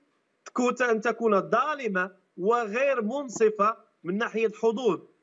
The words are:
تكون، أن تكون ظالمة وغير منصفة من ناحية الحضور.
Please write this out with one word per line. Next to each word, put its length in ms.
تكون، 380
أن 180
تكون 500
ظالمة 600
وغير 640
منصفة 760
من 140
ناحية 280
الحضور. 600